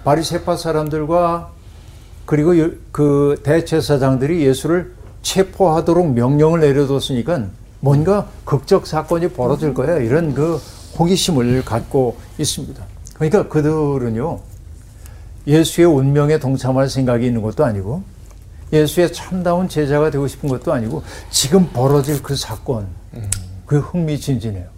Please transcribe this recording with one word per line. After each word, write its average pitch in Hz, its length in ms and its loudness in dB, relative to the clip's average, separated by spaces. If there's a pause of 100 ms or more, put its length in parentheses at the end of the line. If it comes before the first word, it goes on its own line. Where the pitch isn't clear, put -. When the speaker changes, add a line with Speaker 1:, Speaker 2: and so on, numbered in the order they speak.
Speaker 1:
바리새파 165 540 0
사람들과 165 920 -2 (720)
그리고 156 340 2
여-, 160 100 2 (220)
그 143 520 2
대제사장들이 143 1000 2
예수를 156 480 0 (300)
체포하도록 170 880 2
명령을 147 460 4
내려뒀으니까 139 880 0 (340)
뭔가 160 480 2 (180)
극적 - 400 2
사건이 165 440 -2
벌어질 139 440 -2
거야, 135 240 0
이런 139 380 0
그 156 260 -2 (380)
호기심을 131 680 2
갖고 120 520 -2 (200)
있습니다. 139 460 -8 (320)
그러니까 156 340 0
그들은요, 143 920 -2 (1080)
예수의 160 400 4
운명에 147 520 4
동참할 135 500 0
생각이 123 360 0
있는 120 160 0
것도 104 240 0
아니고 110 380 -4 (680)
예수의 156 400 2
참다운 180 560 -2
제자가 147 440 0
되고 139 160 -2
싶은 - 220 -6
것도 127 220 -2
아니고 110 300 -4 (300)
지금 165 420 2
벌어질 139 480 2
그 139 140 -6
사건, 110 500 -6 (300)
Speaker 2:
음. 113 120 -10 (380)
Speaker 1:
그게 147 160 0
흥미진진해요. 127 840 -4 (120)